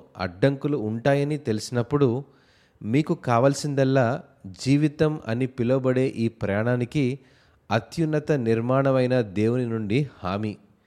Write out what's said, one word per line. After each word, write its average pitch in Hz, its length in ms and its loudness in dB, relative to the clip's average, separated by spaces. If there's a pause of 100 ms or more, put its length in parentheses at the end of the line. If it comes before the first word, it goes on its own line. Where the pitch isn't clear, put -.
(180)
అడ్డంకులు 135 600 -2
ఉంటాయని 139 600 0
తెలిసినప్పుడు, 123 840 0 (600)
మీకు 143 300 0
కావాల్సిందల్లా 135 1080 2 (240)
జీవితం 147 800 0
అని 120 200 -2
పిలువబడే 127 600 0
ఈ 113 200 -2
ప్రయాణానికి 120 920 -2 (520)
అత్యున్నత 151 600 -2
నిర్మాణమైన 127 880 2
దేవుని 110 440 0
నుండి 113 440 -2 (140)
హామీ. 101 320 -4 (320)